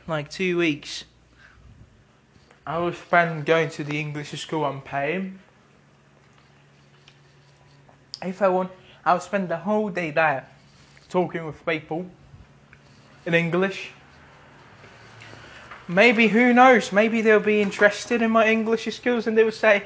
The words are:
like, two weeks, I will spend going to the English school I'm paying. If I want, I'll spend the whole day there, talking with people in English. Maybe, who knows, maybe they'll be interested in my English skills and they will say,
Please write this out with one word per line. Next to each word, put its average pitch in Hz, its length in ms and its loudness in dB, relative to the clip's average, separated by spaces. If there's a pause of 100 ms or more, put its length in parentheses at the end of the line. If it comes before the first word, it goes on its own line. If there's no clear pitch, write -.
like, 151 220 -8
two 180 280 -4
weeks, 156 460 -4 (1600)
I 151 120 -6
will 175 160 -2
spend 165 520 0
going 160 260 2
to 156 120 -10
the 147 160 -6
English 147 400 -10
school 156 240 -6
I'm 135 160 -6
paying. 170 600 -6 (2750)
If 180 200 -10
I 196 60 4
want, 185 240 -2 (320)
I'll 170 160 2
spend 190 300 -6
the 165 80 -4
whole 214 320 -4
day 175 220 -6
there, 147 360 0 (600)
talking 170 360 -2
with 143 200 -14
people 160 400 -6 (1200)
in 170 80 -2
English. 170 580 -2 (1900)
Maybe, 220 440 4
who 240 240 4
knows, 247 400 6
maybe 220 260 2
they'll 214 220 4
be 208 200 2
interested 208 600 0
in 226 100 0
my 220 160 4
English 226 380 0 (100)
skills 233 320 -2
and 220 100 -2
they 220 60 6
will 220 80 0
say, 208 340 2